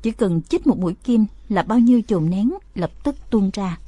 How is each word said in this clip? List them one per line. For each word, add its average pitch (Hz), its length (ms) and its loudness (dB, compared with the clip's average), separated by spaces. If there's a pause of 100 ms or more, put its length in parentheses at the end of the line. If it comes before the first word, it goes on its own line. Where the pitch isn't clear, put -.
Chỉ 226 80 -2
cần 170 320 0
chích 330 240 -2
một 233 120 2
mũi 180 160 -2
kim 220 320 2 (220)
là 190 140 0
bao 220 160 0
nhiêu 240 300 6
dồn 170 220 0
nén 202 200 0 (240)
lập 175 160 -4 (140)
tức 285 120 -4 (140)
tuôn 196 220 2
ra. 185 360 -6